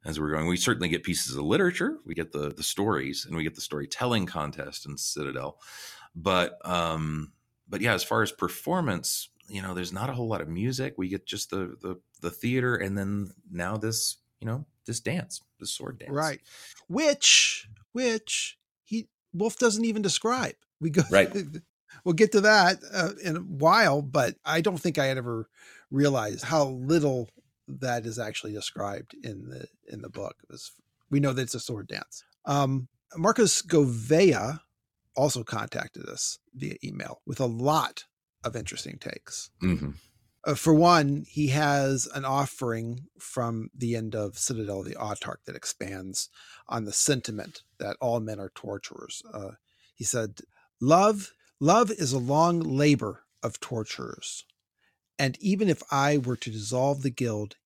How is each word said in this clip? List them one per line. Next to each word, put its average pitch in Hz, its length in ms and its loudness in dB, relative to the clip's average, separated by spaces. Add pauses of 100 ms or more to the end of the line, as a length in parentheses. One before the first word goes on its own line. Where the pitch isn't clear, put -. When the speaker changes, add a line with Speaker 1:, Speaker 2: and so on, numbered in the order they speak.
Speaker 1:
as 78 140 -6
we're 76 120 -2
going, 78 160 0
we 90 100 2
certainly 90 320 0
get 80 140 -2
pieces 71 320 -4
of 71 80 -4
literature, 180 640 0
we 85 80 -10
get 80 180 -6
the, 73 220 -4
the 76 100 -10
stories, 80 600 -2
and 80 100 -8
we 80 80 -2
get 78 120 -4
the 76 60 -14
storytelling 92 640 -2
contest 73 580 -8
in 71 100 -10
Citadel. 69 640 -6 (560)
But, 87 480 2
um, 80 720 -2 (340)
but 95 140 -6
yeah, 113 140 2
as 87 80 -2
far 113 180 0
as 104 100 0
performance, - 960 -2 (180)
you 101 160 -8
know, 92 100 -6
there's 87 180 -4
not 104 180 -4
a 135 40 -6
whole 120 140 -4
lot 101 140 -2
of 78 60 -8
music. 127 500 -4
We 92 120 -4
get 95 160 -6
just - 240 -8
the, 95 320 -6
the, 92 180 -8 (220)
the 87 80 -4
theater, 123 460 0
and 98 200 -2
then 101 360 -2 (200)
now 90 260 -4
this, 110 400 -4 (220)
you 110 60 -12
know, 120 200 -6 (200)
this 113 160 -6
dance, - 400 -6 (180)
this - 120 -10
sword - 280 -10
dance. - 120 -12
Speaker 2:
Right. 147 280 -2 (480)
Which, - 800 4 (240)
which 226 680 -2 (260)
he, 220 240 -6 (260)
Wolfe 208 240 -2
doesn't 226 280 4
even 220 160 0
describe. 220 540 0 (240)
We 160 120 -2
go, 156 200 4
Speaker 1:
Right. 190 200 8 (380)
Speaker 2:
<laughs> - 360 -20
we'll 180 80 2
get 208 180 6
to 208 100 6
that, 190 360 8 (160)
uh, 185 180 0 (120)
in 165 140 -2
a - 40 -4
while, 165 600 4
but 135 340 0 (100)
I 160 160 2
don't 180 180 0
think 160 180 0
I 139 80 2
had 135 120 0
ever 117 320 -6 (420)
realized 135 540 2
how 147 240 4
little 131 600 2 (380)
that 123 400 -4
is 113 100 -6
actually 107 360 -8
described 101 680 -8
in 104 260 -10
the, - 180 -12 (260)
in - 80 -12
the - 80 -12
book. - 340 -10
It - 100 -20
was, - 180 -16 (400)
we 143 80 4
know 139 140 2
that 131 100 -2
it's 120 100 -6
a 123 60 -6
sword 110 280 -8
dance. - 360 -12 (220)
Um, 135 420 2 (280)
Marcus 202 460 4
Govea 143 1000 4 (540)
also 131 280 2
contacted - 640 -6
us - 300 -6 (160)
via 127 280 -8
email - 440 -10
with - 120 -6
a 135 60 2
lot 127 600 0 (380)
of 117 120 -6
interesting - 420 -10
takes. - 540 -12 (100)
Speaker 1:
Mm-hmm. 80 300 0 (560)
Speaker 2:
Uh, 147 80 0
for 160 180 4
one, 151 540 6
he 147 200 0
has 139 680 2
an 139 80 -4
offering 123 800 -2 (180)
from 117 560 -4
the 117 200 -2
end 110 200 -6
of 104 240 -4
Citadel 101 400 -4
of 95 60 -8
the - 100 -10
Autarch - 500 -8
that - 100 -12
expands 95 760 -8 (400)
on 117 160 -2
the 101 80 -8
sentiment 117 680 -2 (160)
that - 220 -6
all 120 220 0
men 107 180 -8
are 95 160 -10
torturers. - 680 -12 (120)
Uh, 101 180 -10 (420)
he 120 120 -8
said, 110 340 -2 (400)
"Love, 196 540 6 (260)
love 196 320 6
is 156 220 0
a 139 60 2
long 160 420 4
labor 139 640 2 (180)
of 117 160 -6
torturers." - 880 -8 (720)
And 139 220 2
even 202 280 4
if - 220 2
I 143 260 4
were 123 200 0
to - 120 -8
dissolve 127 540 0
the 135 80 0
guild 107 540 -2